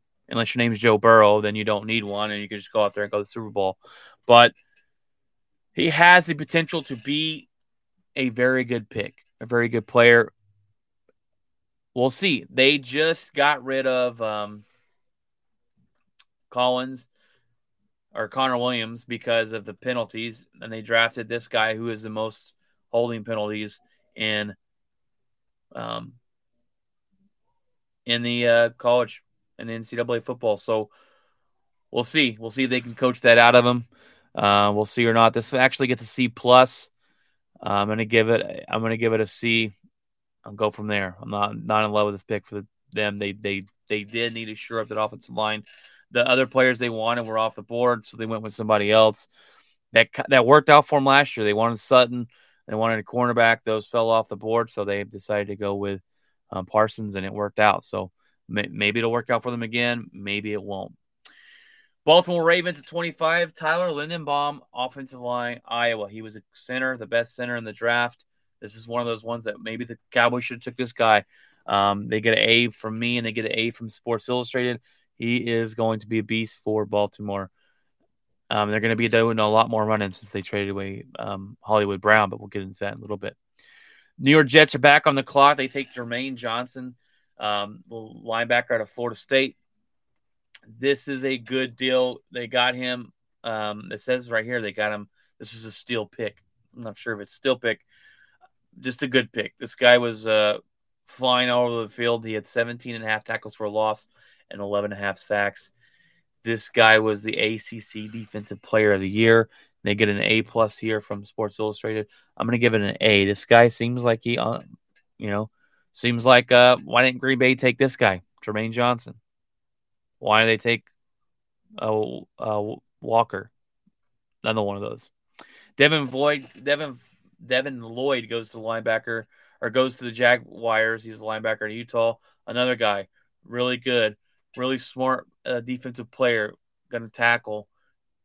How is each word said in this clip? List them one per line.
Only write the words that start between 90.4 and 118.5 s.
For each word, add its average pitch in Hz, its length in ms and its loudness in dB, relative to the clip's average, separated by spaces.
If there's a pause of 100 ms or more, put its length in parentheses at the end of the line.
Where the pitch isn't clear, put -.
This 127 400 -2
is 135 160 -8
a 135 140 -4
good 127 380 -6
deal. 127 440 -2 (120)
They 120 160 -10
got 123 280 0
him. 123 380 -10 (300)
Um, 107 480 -8
it 107 80 -12
says 127 300 -4
right 110 160 -4
here 123 160 -6
they 101 120 -8
got 107 180 -4
him. 104 180 -10 (300)
This 110 140 -16
is 113 120 -16
a 110 60 -16
steal 113 340 -8
pick. 107 320 -10 (380)
I'm 123 80 -18
not 110 140 -14
sure 117 160 -8
if 104 80 -12
it's 98 120 -18
steal 131 240 -2
pick. 113 240 -4 (960)
Just 127 240 -8
a 143 40 -4
good 123 240 0
pick. - 280 -8
This 117 160 -14
guy 123 240 8
was, 113 260 -6
uh, 107 320 2 (500)
flying 123 420 0
all 123 180 2
over 117 160 -4
the 104 60 -12
field. 117 360 -2
He 113 80 -8
had 107 140 -8
seventeen 120 480 -6
and 113 80 -12
a 110 40 -10
half 107 180 -4
tackles 110 300 -10
for 110 100 -8
a 104 40 -4
loss 107 380 -2 (420)
and 104 120 -14
eleven 101 320 -4
and 98 80 -14
a - 20 -12
half 98 140 -4
sacks. - 560 -4 (720)
This 113 260 -6
guy 110 300 6
was 107 220 -2
the 107 160 -8
A 107 200 -2
C 110 240 -16
C 107 260 -14
Defensive 110 540 -14
Player 107 320 4
of 95 80 0
the 95 80 -4
Year. 113 400 4 (340)
They 101 100 0
get 107 140 2
an 101 140 -2
A 110 220 2
plus 110 340 -2
here 110 240 -4
from 101 240 -12
Sports - 340 -8
Illustrated. 107 480 -6 (300)
I'm - 100 -4
gonna 117 120 0
give 117 160 2
it 107 60 2
an 101 200 -4
A. 101 240 4
This 101 180 -2
guy 117 240 8
seems 120 360 -4
like 117 200 0
he, 120 140 -4
uh, 117 220 -4 (580)
you 107 120 -8
know, 104 200 -4 (420)
seems 117 340 -2
like, 123 260 8
uh, 123 340 8
why 120 180 2
didn't 127 160 0
Green 131 200 0
Bay 127 160 4
take 127 220 0
this 135 200 0
guy, 95 240 2 (240)
Jermaine 107 260 -6